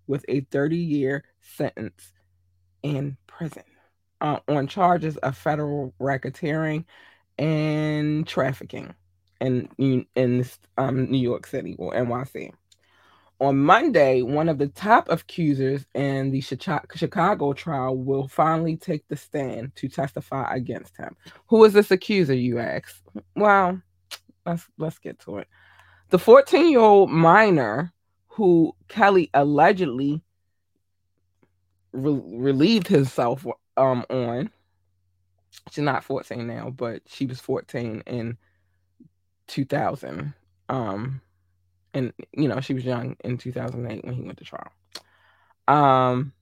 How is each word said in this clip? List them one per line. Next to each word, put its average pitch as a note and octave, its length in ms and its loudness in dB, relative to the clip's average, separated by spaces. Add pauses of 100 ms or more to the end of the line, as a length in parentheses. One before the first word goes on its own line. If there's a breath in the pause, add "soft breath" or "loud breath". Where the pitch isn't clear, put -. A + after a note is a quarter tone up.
with C#3+ 220 -4
a C#3+ 100 0
thirty-year C#3+ 840 -2 (160)
sentence - 720 -10 (680)
in C#3+ 360 -6 (100)
prison, - 360 -14 (580)
uh, D3+ 260 -2
on C#3 180 0
charges E3+ 520 0
of C3+ 180 -4
federal D3 640 -6
racketeering D3+ 840 -4 (520 soft breath)
and D3+ 880 -2
trafficking - 680 -6 (460)
in, B2+ 260 -2 (480)
in, B2 300 0 (320)
um, C3 340 -2
New C3+ 60 0
York A#2 280 -2
City F2 320 -10
or - 160 -8
N B2 140 -2
Y B2 160 -4
C. - 280 -14 (880 soft breath)
On C#3 160 2
Monday, D3+ 640 4
one D3 260 0
of D3 120 -2
the C#3+ 100 -2
top A3+ 400 2
accusers C#3 840 -2
in C3+ 380 -2
the C3+ 100 -2
Chicha-, C#3+ 440 -6 (100)
Chicago E3+ 560 -2
trial C3 460 -4
will C3+ 320 -4
finally D#3+ 480 0
take D#3 320 -8
the D3+ 80 -8
stand C3+ 580 -10
to C3+ 140 -8
testify - 680 -6
against B2 400 -10
him. - 220 -16 (300 loud breath)
Who A3 180 8
is G#3 80 6
this G#3 180 4
accuser, F#3 420 0
you B2 260 -2
ask? - 360 -8 (400)
Well, G3 460 2 (640)
let's, E3+ 200 -6 (120)
let's D#3 220 -8
get - 200 -16
to G2+ 200 -12
it. - 100 -16 (600 soft breath)
The F3+ 80 4
fourteen-year-old A#3 920 8
minor E3 840 4 (360)
who F3 460 2 (140)
Kelly G3 460 2
allegedly D3 880 2 (1700)
re-, C3+ 320 -2
relieved C#3 640 0
himself, C3+ 580 0 (320)
um, B2+ 320 2
on, B2 400 -4 (1200)
she's D3 120 -6
not C#3+ 200 -2
fourteen A#2+ 440 -8
now, A#2 240 -10
but A#2+ 360 -10
she - 180 -8
was B2+ 140 -8
fourteen A#2+ 680 -8
in A#2 320 -8 (1080)
two - 160 -6
thousand. C#3 680 -6 (340)
Um, B2 540 -6 (720)
and, C3 220 -6 (200)
you D3 140 -2
know, A#2 120 -4
she C3+ 160 -6
was B2 100 -6
young B2 380 -6
in B2 160 -6
two B2+ 120 -12
thousand A#2+ 400 -8
eight - 140 -12
when B2+ 80 -10
he B2 80 -8
went - 160 -14
to - 80 -20
trial. - 260 -18 (960 loud breath)
Um, C3+ 760 2